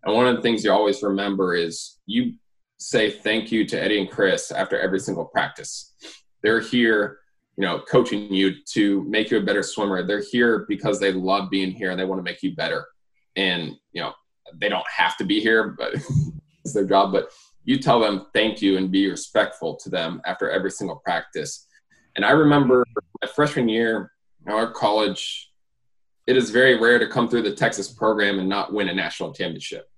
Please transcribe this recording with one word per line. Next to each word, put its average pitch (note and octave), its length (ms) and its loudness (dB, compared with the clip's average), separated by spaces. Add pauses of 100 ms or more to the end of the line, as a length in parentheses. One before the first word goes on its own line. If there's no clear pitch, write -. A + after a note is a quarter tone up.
And G2+ 100 -2
one B2 140 4
of A#2+ 80 4
the - 60 -6
things A2+ 220 2
you G#2 80 4
always G2+ 300 4
remember G2 540 0
is E2 500 -6
you A#2+ 280 -2 (440)
say - 320 0
thank G#2+ 420 -4
you A2 140 2
to F#2 160 -4
Eddie G2+ 180 0
and F#2+ 100 -4
Chris F#2+ 420 0
after - 280 -2
every F#2+ 200 0
single F#2 260 -6
practice. - 680 -8 (500)
They're A2 160 4
here, A2 600 2 (380)
you F#2+ 60 -2
know, F2 160 -2
coaching - 540 0
you F#2+ 200 2 (200)
to G2+ 300 2
make A2 280 -2
you A#2 60 2
a G#2 40 2
better G2+ 220 0
swimmer. F#2+ 420 -4
They're G2+ 260 -2
here A#2 360 2
because G2+ 320 -2
they G2 120 2
love F#2 380 -2
being F#2+ 220 -2
here F#2 200 -4
and F2+ 80 -6
they F#2+ 60 -2
wanna F#2 160 -4
make F2+ 220 -8
you F2 120 -4
better. D#2+ 300 -4 (500)
And, F2+ 360 -2 (220)
you E2+ 80 -8
know, E2 120 -8 (400)
they G#2 160 -4
don't - 260 -4
have F2 220 0
to - 60 -4
be G2+ 160 0
here, A2+ 380 2
but - 160 -6 (360)
<laughs> - 340 -20
it's - 100 -10
their G2 120 0
job. G2 260 2
But - 200 -2 (320)
you C3+ 160 0
tell C3+ 200 4
them G#2 340 0
thank G#2+ 280 0
you G2 160 4
and F#2+ 140 -2
be G2 180 2
respectful - 680 -2
to - 120 -16
them E2+ 360 -4
after - 240 -4
every F#2 220 -2
single - 260 -8
practice. - 680 -8 (500)
And G2 80 -2
I G#2+ 80 4
remember C#3+ 540 6 (360)
my F3 60 -6
freshman C#3+ 420 0
year, A2+ 420 -2 (340)
you - 60 -6
know, G#2+ 60 0
our A2 140 0
college, G#2+ 800 -2 (760)
it B2+ 100 4
is A2+ 140 2
very B2 280 6
rare A#2+ 200 6
to A#2 80 2
come A#2+ 200 0
through A#2 140 2
the G#2 140 -2
Texas G#2 360 -2
program G#2 480 2
and F#2+ 80 -2
not G2 240 -2
win G2+ 180 -2
a E2+ 40 -4
national E2 400 -6
championship. - 640 -10